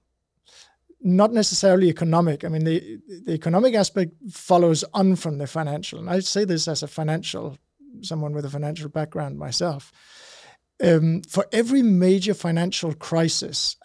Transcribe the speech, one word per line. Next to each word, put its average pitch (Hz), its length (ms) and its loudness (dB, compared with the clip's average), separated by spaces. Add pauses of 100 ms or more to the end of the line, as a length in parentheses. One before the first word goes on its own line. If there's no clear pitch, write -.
(1000)
not 202 320 4
necessarily 190 560 4
economic. 165 560 2
I 170 40 -6
mean, 160 160 -2
the, 160 360 -2 (240)
the 170 80 -4
economic 180 420 2
aspect 190 380 0 (180)
follows 175 600 2
on 190 240 4
from 156 220 -6
the 143 80 -6
financial. 156 520 -8
And 170 120 -12
I 185 100 0
say 196 240 -2
this 190 240 -2
as 151 140 -4
a - 40 -8
financial, 156 680 -6 (460)
someone 156 320 -6
with 147 100 -6
a 139 60 -8
financial 147 400 -8
background 147 480 -6
myself. 147 520 -6 (920)
Um, 165 380 4
for - 300 -4
every 233 300 2
major 190 520 4
financial 170 580 -2
crisis, - 920 -2